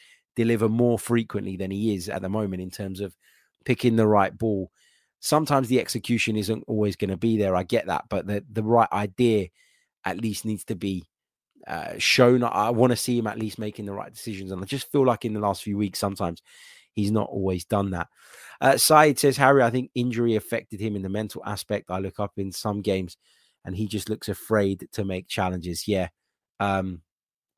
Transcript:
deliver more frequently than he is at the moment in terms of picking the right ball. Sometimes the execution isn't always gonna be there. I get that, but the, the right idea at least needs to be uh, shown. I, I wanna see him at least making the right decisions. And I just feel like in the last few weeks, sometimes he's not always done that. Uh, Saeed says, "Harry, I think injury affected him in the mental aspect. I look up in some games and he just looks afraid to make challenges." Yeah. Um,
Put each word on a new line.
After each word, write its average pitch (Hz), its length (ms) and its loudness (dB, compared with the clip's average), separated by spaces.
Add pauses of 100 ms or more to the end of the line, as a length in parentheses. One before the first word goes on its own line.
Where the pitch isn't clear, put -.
(360)
deliver 113 320 2
more 117 320 2
frequently 104 560 -2
than 95 160 -6
he 104 220 0
is 90 140 -6
at 95 140 -6
the 92 60 -6
moment 98 340 -4
in 92 80 -10
terms 95 300 -10
of 98 160 -10 (480)
picking 117 320 2
the 110 100 4
right 101 320 4
ball. 104 320 -2 (480)
Sometimes 147 480 2
the 120 140 2
execution 113 560 -2
isn't 107 320 -2
always 107 260 0
gonna 95 220 -2
be 113 200 2
there. 95 200 2
I 90 80 2
get - 240 0
that, 85 200 -2
but 92 200 -4
the, 104 240 -4
the 107 100 -4
right 113 300 6
idea 104 560 2 (560)
at 95 160 -4
least 110 240 -4
needs 107 220 -6
to 107 100 -6
be 92 280 -6 (640)
uh, - 300 -8
shown. 123 440 6
I, 117 60 0
I 104 220 0
wanna 123 260 4
see 120 220 -2
him 110 100 -2
at 110 100 -8
least 110 200 -6
making 107 260 -8
the 101 80 -10
right 101 200 -12
decisions. 98 380 -10
And 92 100 -6
I 98 40 -6
just - 260 -8
feel 139 160 4
like 120 180 0
in 110 100 -2
the 104 60 -4
last 101 220 -2
few 101 140 -4
weeks, 101 240 -2
sometimes 98 420 -4 (500)
he's 104 200 0
not 107 160 0
always 95 360 -4
done 101 280 -2
that. 85 160 -6 (520)
Uh, 117 160 4
Saeed 151 440 6
says, 139 160 4
"Harry, 139 260 6
I 117 80 4
think 127 240 -4
injury 117 400 0
affected 107 460 -4
him 104 160 -4
in 98 60 -4
the 95 60 -6
mental 104 380 -6
aspect. 104 460 -6
I 95 80 -4
look 95 180 -8
up 101 200 -4
in 98 120 -6
some 101 320 -6
games 95 340 -2 (480)
and 95 120 -8
he 104 100 -4
just 101 220 -6
looks 107 200 -6
afraid 98 640 0
to 104 120 -6
make 95 240 -6
challenges." 90 580 -4
Yeah. 92 220 -2 (500)
Um, 95 440 -4 (560)